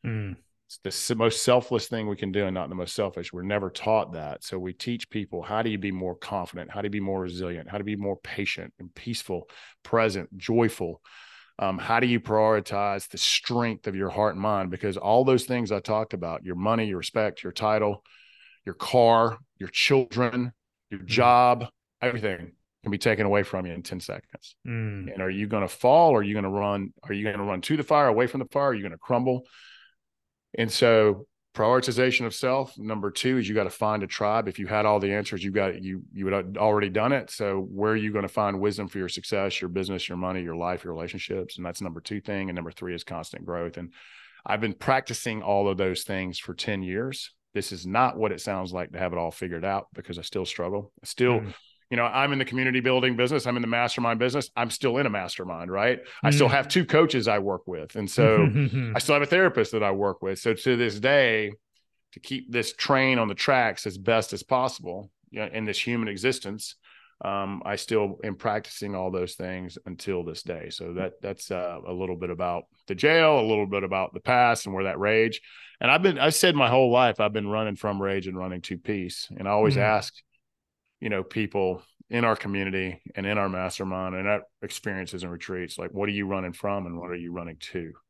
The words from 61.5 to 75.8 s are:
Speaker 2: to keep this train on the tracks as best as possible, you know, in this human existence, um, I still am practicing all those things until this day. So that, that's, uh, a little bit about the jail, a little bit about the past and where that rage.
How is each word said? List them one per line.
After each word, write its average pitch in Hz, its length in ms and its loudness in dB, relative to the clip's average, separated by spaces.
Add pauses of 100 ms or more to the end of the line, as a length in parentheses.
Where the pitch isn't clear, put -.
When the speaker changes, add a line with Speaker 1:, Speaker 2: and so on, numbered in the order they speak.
Speaker 2:
to - 80 -20
keep 131 320 -8
this 120 220 0
train 131 440 2
on 113 100 2
the 98 60 -4
tracks 120 520 2
as 95 100 -8
best 110 380 2
as 98 80 -8
possible, 101 680 -2 (200)
you - 100 -10
know, 107 120 -4
in 110 120 -4
this 104 140 -4
human 117 300 -2
existence, 104 680 -4 (500)
um, 98 400 -4
I 101 120 -4
still 104 460 -2
am 101 140 -6
practicing 104 580 -6
all 92 160 -4
those 90 240 -4
things 90 420 -10 (100)
until 90 380 -6
this 80 180 -10
day. 80 280 -10
So 87 240 -12
that, 92 260 -4
that's, 98 300 -10
uh, 87 360 -6
a 92 60 -8
little 90 240 -4
bit 87 140 -6
about 87 340 -4 (220)
the 98 80 -4
jail, 156 460 6
a 110 80 2
little 104 180 2
bit 98 160 0
about 92 320 0
the 90 60 -8
past 123 460 4
and 98 80 -6
where 95 100 -2
that 92 140 -2
rage. 110 420 4 (400)